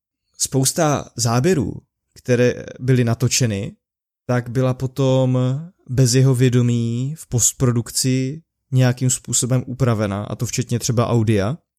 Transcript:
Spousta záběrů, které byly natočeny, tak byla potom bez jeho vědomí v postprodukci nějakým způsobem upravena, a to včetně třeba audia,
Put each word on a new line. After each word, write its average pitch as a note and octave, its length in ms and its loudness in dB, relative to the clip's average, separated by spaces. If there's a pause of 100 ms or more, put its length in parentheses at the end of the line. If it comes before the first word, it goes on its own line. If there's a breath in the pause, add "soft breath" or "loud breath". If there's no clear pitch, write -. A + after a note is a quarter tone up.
(380)
Spousta C3+ 760 -2
záběrů, B2 580 0 (400)
které B2 500 0 (160)
byly B2 240 2
natočeny, A#2 720 -2 (500)
tak B2 240 -2
byla B2+ 240 0
potom C3 640 0 (500)
bez B2 260 2
jeho C3 200 4
vědomí A#2+ 840 0
v - 100 -20
postprodukci C3 1120 -2 (300)
nějakým B2+ 380 2
způsobem B2+ 580 -2
upravena, A2 560 -2
a - 120 -8
to A#2 100 -6
včetně A2+ 340 -4
třeba A#2 280 -2
audia, A2 500 2 (220)